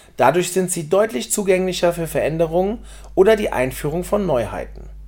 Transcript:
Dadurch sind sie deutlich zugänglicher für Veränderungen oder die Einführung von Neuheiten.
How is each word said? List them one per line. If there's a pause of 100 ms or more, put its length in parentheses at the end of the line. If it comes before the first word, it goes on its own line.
(160)
Dadurch
sind
sie
deutlich
zugänglicher
für
Veränderungen (360)
oder
die
Einführung
von
Neuheiten. (180)